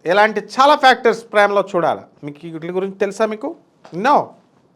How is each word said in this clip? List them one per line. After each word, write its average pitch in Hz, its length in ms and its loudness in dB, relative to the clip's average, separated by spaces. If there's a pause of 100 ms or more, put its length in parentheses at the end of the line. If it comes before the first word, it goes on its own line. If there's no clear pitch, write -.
ఇలాంటి 208 340 2
చాలా 269 360 2
ఫ్యాక్టర్స్ 247 560 2
ప్రేమలో 202 320 2 (120)
చూడాలి. 139 240 0 (240)
మీకు 147 220 -16
వీటి 165 220 -12
గురించి 190 260 -6
తెలుసా 202 320 -2
మీకు? 214 300 -10 (380)
No. 208 300 0 (520)